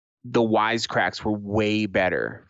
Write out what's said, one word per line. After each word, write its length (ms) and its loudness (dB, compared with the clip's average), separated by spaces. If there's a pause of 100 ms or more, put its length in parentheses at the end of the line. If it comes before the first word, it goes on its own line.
(240)
the 180 2
wisecracks 800 0
were 80 0
way 540 0
better 640 -2